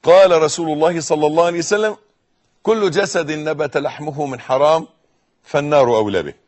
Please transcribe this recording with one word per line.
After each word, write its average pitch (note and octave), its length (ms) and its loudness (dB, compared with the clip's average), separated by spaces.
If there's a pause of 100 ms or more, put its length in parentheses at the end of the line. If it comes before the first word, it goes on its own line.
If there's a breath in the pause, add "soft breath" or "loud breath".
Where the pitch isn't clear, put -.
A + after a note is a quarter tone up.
قال F3 380 6
رسول D#3+ 320 -2
الله E3 260 0
صلى D3+ 280 -2
الله D#3+ 180 2
عليه F3 140 -2
وسلم: G#3 380 -4 (640)
"كل G#3 280 0
جسد E3 400 -2
نبت D3+ 460 -4
لحمه D3 480 -6
من B2+ 140 -10
حرام D3 480 0 (560)
فالنار C#3+ 540 0
أولى G2+ 260 -2
به". C#2+ 100 -10 (140)